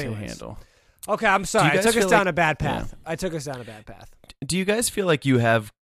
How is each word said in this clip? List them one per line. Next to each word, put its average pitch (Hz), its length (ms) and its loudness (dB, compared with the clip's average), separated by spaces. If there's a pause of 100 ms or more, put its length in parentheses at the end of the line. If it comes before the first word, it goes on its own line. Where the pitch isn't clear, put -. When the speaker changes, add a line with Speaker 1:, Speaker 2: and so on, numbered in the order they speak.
Speaker 1:
anyways. 107 260 -8
Speaker 2:
handle. - 280 -12 (500)
Speaker 1:
Okay, 220 180 0
I'm 196 180 2
sorry. 202 180 2
Speaker 3:
Do 165 40 4
you 143 60 4
Speaker 1:
I - 40 2
Speaker 3:
guys 190 80 2
Speaker 1:
took 226 120 4
us 226 80 4
Speaker 3:
feel 185 60 0
Speaker 1:
down 208 160 4
Speaker 3:
like 180 60 0
Speaker 1:
a - 20 -4
bad 156 260 2
Speaker 2:
Yeah. 147 120 -2
Speaker 1:
path. 113 220 -6 (100)
I 165 120 -6
took 170 180 -6
us 147 120 -8
down 131 140 -10
a 117 40 -14
bad 107 220 -20
path. - 280 -20 (320)
Speaker 3:
Do 156 100 -2
you 190 80 0
guys 214 240 0
feel 196 180 -2
like 160 180 2
you 131 140 4
have 113 440 2